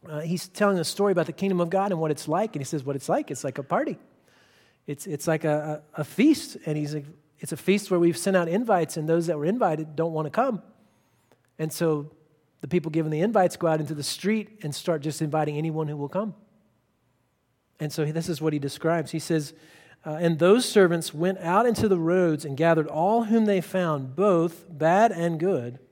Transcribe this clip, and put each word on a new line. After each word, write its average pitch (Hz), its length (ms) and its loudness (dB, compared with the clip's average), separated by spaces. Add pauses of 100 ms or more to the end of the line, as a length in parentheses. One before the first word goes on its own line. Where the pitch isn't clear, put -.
Uh, 151 120 -8
he's 165 280 -4
telling 202 300 2
a 165 60 0
story 196 280 0
about 170 140 2
the 165 80 -8
kingdom 190 260 0
of 170 120 0
God 196 200 2
and 165 80 -2
what 156 120 0
it's 147 160 -4
like, 202 280 -2
and 147 60 -4
he 131 40 -6
says, 143 180 -6
"What 139 120 -4
it's 131 140 -8
like, 247 220 0
it's 131 120 -10
like 131 140 -6
a 143 60 -8
party." 226 340 -2 (880)
It's, 147 220 -10
it's 151 200 -6
like 160 180 0
a, 151 360 -2 (140)
a, 156 60 -6
a - 20 -2
feast, - 540 2 (100)
and 151 100 -2
he's 147 160 -4
like, 151 120 -8 (340)
"It's - 120 -10
a 160 60 -8
feast 202 320 0
where 180 100 2
we've 170 180 4
sent 190 200 2
out 170 100 2
invites, 185 500 0
and 156 120 -4
those 165 160 2
that 165 140 -2
were 147 60 -4
invited 160 500 -2
don't 160 180 -2
wanna 156 160 -4
come." 240 320 0 (960)
And 160 160 -6
so 151 380 -2 (500)
the 143 60 -12
people 165 240 -2
given 156 200 0
the 151 100 -2
invites 208 360 2
go - 80 -4
out 160 140 2
into 156 160 -6
the 147 80 -8
street 214 580 -4
and 143 120 -6
start 160 280 -2
just 151 180 -6
inviting 151 380 -2
anyone 156 300 -4
who 151 100 -8
will 143 120 -6
come. 202 260 -6 (1400)
And 151 120 -6
so 156 140 -2
this 165 240 -4
is 151 100 -4
what 156 140 0
he 147 60 -2
describes. 160 500 -2
He 165 80 -6
says, 156 360 -4 (520)
uh, 156 140 -8
"And 170 180 2
those 196 300 6
servants 175 460 4
went 185 260 -2
out 180 260 2
into 226 220 2
the 190 100 4
roads 165 480 2
and 139 120 -6
gathered 160 300 4
all 196 380 0
whom 220 200 4
they 196 160 2
found, 151 540 -2
both 170 540 2
bad 175 420 4
and 170 280 -2
good. 131 380 -2 (140)